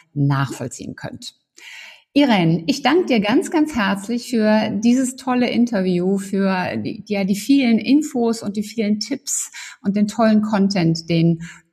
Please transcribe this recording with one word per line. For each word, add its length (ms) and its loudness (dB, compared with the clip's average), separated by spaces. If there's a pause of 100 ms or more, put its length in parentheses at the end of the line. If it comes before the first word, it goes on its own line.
(140)
nachvollziehen 840 -2
könnt. 380 -14 (800)
Irene, 520 4
ich 160 -2
danke 240 2
dir 140 2
ganz, 320 0
ganz 240 0
herzlich 560 -4
für 400 2
dieses 460 0
tolle 340 -2
Interview, 680 0
für 600 -2
die, 280 -8
ja, 200 -2
die 100 0
vielen 420 4
Infos 640 2
und 160 -8
die 60 -4
vielen 360 -2
Tipps 520 -6 (320)
und 120 -2
den 120 2
tollen 340 2
Content, 720 0
den 320 2 (300)